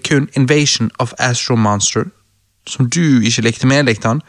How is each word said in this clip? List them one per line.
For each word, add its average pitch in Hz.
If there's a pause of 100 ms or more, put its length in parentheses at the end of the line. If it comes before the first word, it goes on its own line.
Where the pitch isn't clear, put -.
kun 143
Invasion 143 (100)
of 127
Astro 127
Monster, 107 (600)
som -
du 147
ikke 113
likte, 117
men 139
jeg -
likte 113
han, 131